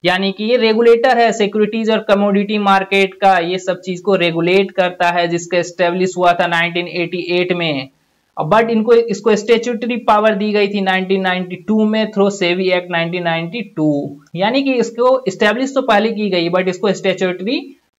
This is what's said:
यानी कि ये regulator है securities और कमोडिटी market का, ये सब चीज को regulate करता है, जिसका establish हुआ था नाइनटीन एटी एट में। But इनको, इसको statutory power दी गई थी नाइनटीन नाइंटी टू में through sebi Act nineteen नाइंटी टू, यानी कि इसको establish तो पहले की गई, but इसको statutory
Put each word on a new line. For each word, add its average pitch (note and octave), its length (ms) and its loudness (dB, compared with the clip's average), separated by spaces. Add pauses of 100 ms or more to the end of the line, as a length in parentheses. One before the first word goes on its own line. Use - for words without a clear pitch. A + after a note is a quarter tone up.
यानी F#3 260 0
कि G3+ 120 -8
ये A#3+ 140 2
regulator A#3 600 4
है A#3 140 4
securities G#3+ 580 0
और A3 100 2
कमोडिटी G3+ 580 0
market G3 560 2
का, F#3+ 240 4
ये F3 200 -2
सब F#3 240 -4
चीज F3+ 180 -8
को G3 160 0
regulate F3 560 2
करता F3+ 380 0
है, F3 180 0
जिसका E3+ 300 -2
establish F3 600 -2
हुआ F3 160 4
था F3 140 0
नाइनटीन E3+ 400 -2
एटी E3+ 540 -4
एट F3+ 120 -2
में। D3+ 360 -4 (520)
But G#3+ 280 2
इनको, A3+ 240 2
इसको A3+ 420 2
statutory A#3 600 -2
power G#3+ 380 2
दी G#3 160 -2
गई G#3 160 2
थी G3+ 140 -2
नाइनटीन F#3+ 400 0
नाइंटी F3+ 340 -4
टू G#3+ 300 0
में G#3+ 260 0
through G3 280 0
sebi F#3 320 0
Act F3+ 200 -2
nineteen E3+ 320 -4
नाइंटी E3+ 380 -4
टू, D3+ 560 -2 (180)
यानी A3+ 280 0
कि C4+ 100 0
इसको B3 540 0
establish A3 480 -2
तो C4+ 60 0
पहले A3 300 2
की G#3 180 -4
गई, F3 200 0
but F#3 180 0
इसको F#3 260 -2
statutory F#3+ 840 -4 (240)